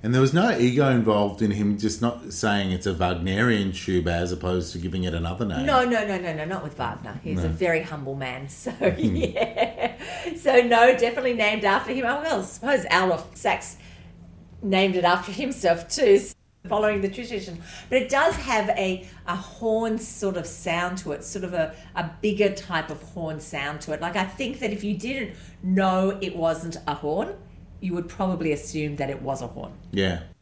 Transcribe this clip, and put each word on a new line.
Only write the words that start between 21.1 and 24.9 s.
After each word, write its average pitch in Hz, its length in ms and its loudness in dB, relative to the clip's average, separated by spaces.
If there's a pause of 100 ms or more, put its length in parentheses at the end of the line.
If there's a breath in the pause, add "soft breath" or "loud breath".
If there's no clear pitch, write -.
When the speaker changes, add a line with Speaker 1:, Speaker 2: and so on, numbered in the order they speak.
Speaker 2:
it, - 120 -8
sort - 200 -6
of 180 100 -6
a, 160 200 0 (200 loud breath)
a 165 160 -4 (120)
bigger 208 320 4
type 165 360 -4
of 143 120 -10
horn 160 380 -8
sound 147 420 -6
to 156 100 -6
it. 151 80 -4
Like, 175 160 -4
I 190 80 2
think 254 360 -6
that 214 100 -2
if 202 140 -6
you 202 120 -2